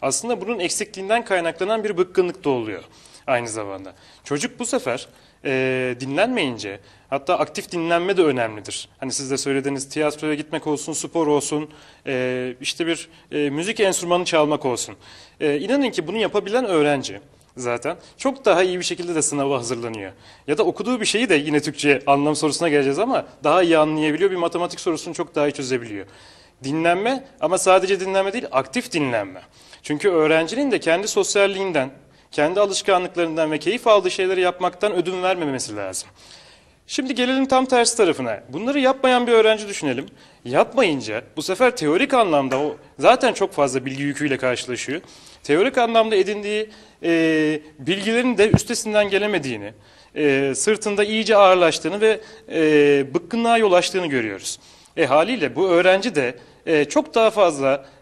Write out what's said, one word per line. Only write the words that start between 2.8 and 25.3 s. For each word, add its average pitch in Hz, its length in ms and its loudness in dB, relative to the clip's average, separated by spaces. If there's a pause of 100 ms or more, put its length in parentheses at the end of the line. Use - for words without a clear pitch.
aynı 120 220 0
zamanda. 98 460 -10 (300)
Çocuk 147 340 -6
bu 240 80 -6
sefer, 139 420 -4 (360)
e, 131 560 -2
dinlenmeyince, 135 800 -2 (300)
hatta 139 280 0
aktif 151 340 -6
dinlenme 170 440 0
de 185 60 6
önemlidir. 113 640 -2 (120)
Hani 131 120 -8
siz 131 180 -6
de 135 80 -2
söylediğiniz 139 500 -4
tiyatroya 151 460 -2
gitmek 147 320 -8
olsun, 151 260 -4
spor 156 340 -2
olsun, 147 440 0 (360)
e, 127 540 -4
işte 160 260 -6
bir, 160 220 -4 (240)
e, 147 180 0
müzik 175 300 -4
enstrümanı 180 440 0
çalmak 151 400 2
olsun. 117 300 -4 (460)
E, 147 180 0
inanın 254 320 0
ki 165 160 -4
bunu 190 120 -4
yapabilen 208 460 0
öğrenci 147 560 0 (360)
zaten 123 400 -4 (200)
çok 269 280 -4
daha 180 180 6
iyi 185 160 0
bir 175 60 -6
şekilde 175 300 -6
de 156 80 0
sınava 139 360 -2
hazırlanıyor. 113 540 -8 (340)
Ya 151 120 0
da - 60 2
okuduğu 214 360 -2
bir 208 60 -4
şeyi 233 220 0
de 185 60 4
yine 147 260 2
Türkçe 143 460 0
anlam 143 300 2
sorusuna 151 320 0
geleceğiz 139 300 2
ama 220 280 0 (180)
daha 160 180 4
iyi 165 160 4
anlayabiliyor. 156 520 2
Bir 185 60 -4
matematik 170 440 -4
sorusunu 165 340 -4
çok 165 200 -6